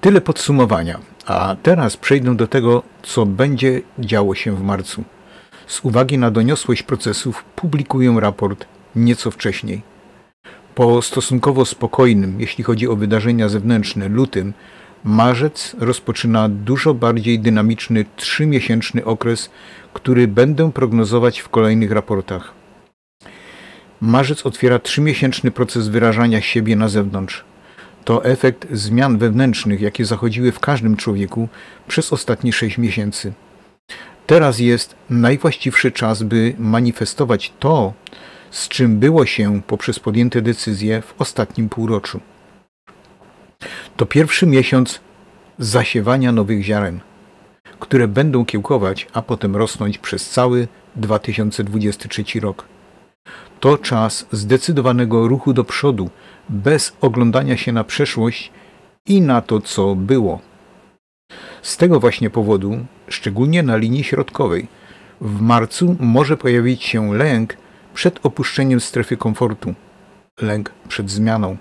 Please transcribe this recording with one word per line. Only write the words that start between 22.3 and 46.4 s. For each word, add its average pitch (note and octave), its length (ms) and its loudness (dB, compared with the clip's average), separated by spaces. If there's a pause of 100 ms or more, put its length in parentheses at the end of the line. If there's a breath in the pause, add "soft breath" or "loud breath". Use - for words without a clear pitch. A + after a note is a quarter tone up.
Marzec C3 460 2
otwiera B2 320 2
trzymiesięczny C3+ 720 0
proces A#2 380 -2
wyrażania A2+ 520 2
siebie A2 360 0
na A2 120 2
zewnątrz. G2 560 -4 (600 loud breath)
To A#2 200 0
efekt C3 480 2
zmian A2+ 460 2
wewnętrznych, A2 640 0
jakie G#2 240 -2
zachodziły A#2 480 0
w - 80 -8
każdym A2+ 360 0
człowieku G2+ 520 -4 (400 loud breath)
przez - 240 -2
ostatnie B2 400 -2
sześć A2 260 -4
miesięcy. G#2 540 -4 (920 loud breath)
Teraz D3+ 320 6
jest A#2+ 360 2 (160)
najwłaściwszy B2 840 2
czas, A2 300 -2
by A2+ 360 2
manifestować A#2 1000 0
to, C3+ 340 0 (580 loud breath)
z - 180 -10
czym A#2 300 2
było C#3+ 280 4
się G2+ 400 0
poprzez G#2+ 320 -4
podjęte A#2 440 0
decyzje A2 600 -2
w - 160 -20
ostatnim - 500 -4
półroczu. A2+ 520 -4 (1800 loud breath)
To A2+ 100 0
pierwszy D#3 400 2
miesiąc C3 540 2 (580)
zasiewania A#2+ 760 0
nowych G#2 300 0